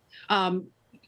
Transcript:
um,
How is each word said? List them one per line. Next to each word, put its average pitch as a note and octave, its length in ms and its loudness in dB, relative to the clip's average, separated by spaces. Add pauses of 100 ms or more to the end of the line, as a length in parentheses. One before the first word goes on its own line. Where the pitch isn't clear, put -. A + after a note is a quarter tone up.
(300)
um, F#3 380 2 (400)